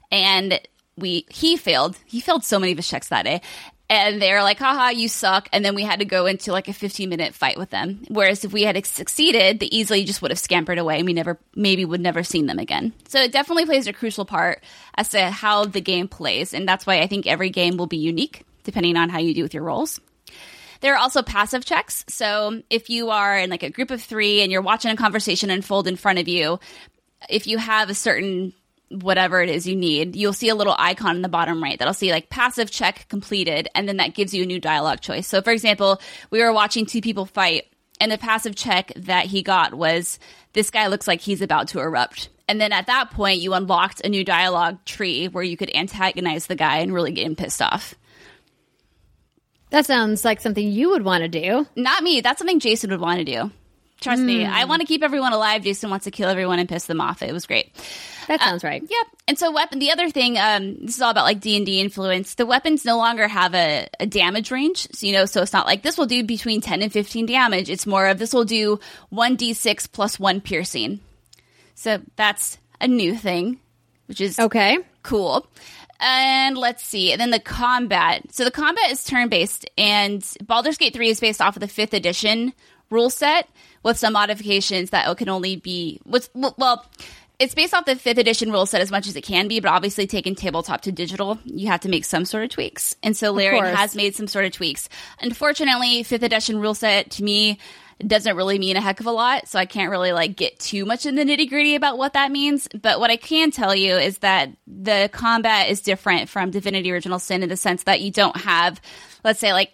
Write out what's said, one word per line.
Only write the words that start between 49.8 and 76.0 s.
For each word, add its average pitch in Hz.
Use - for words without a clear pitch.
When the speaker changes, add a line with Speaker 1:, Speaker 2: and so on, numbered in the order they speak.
Speaker 2:
sounds 220
like 233
something 208
you 254
would 285
wanna 175
do. 185
Speaker 1:
Not 254
me. 311
That's 240
something 349
Jason 226
would 175
wanna 170
do. 117
Trust 254
me, 240
Speaker 2:
Mm. 214
Speaker 1:
I 240
wanna 320
keep 311
everyone 269
alive. 214
Jason 196
wants 196
to 202
kill 190
everyone 185
and 175
piss 170
them 165
off. -
It -
was 170
great. -
Speaker 2:
That 320
Speaker 1:
Uh, -
Speaker 2:
sounds 180
right. 147
Speaker 1:
yep. 440
And 294
so 330
weapon, 302
the 285
other 339
thing, 247
um, 202
this 233
is 247
all 233
about, 220
like, 196
D 208
and 202
D 190
influence. 190
The 240
weapons 269
no 233
longer 226
have 185
a, 151
a -
damage 202
range. 294
So, -
you 202
know, 196
so 196
it's 196
not 190
like, 202
"This 320
will 311
do 247
between 214
ten 175
and 214
fifteen 214
damage." 226
It's 190
more 196
of, 190
"This 233
will 240
do 208
one 233
D 226
six 208
plus -
one 196
piercing." 165
So 214
that's 208
a 262
new 233
thing, 208
which -
is 190
Speaker 2:
Okay. 220
Speaker 1:
cool. 202
And 262